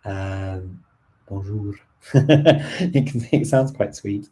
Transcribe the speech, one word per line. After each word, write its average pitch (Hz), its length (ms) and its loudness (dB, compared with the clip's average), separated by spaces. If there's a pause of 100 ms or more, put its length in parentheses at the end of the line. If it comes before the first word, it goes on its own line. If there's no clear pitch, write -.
Um, 95 800 -8 (440)
bonjour. 101 460 -6 (200)
<laughs> - 200 -20
It 147 920 4
can, 117 240 -4
it 135 140 2
sounds 131 260 2
quite - 220 -4
sweet 101 380 -8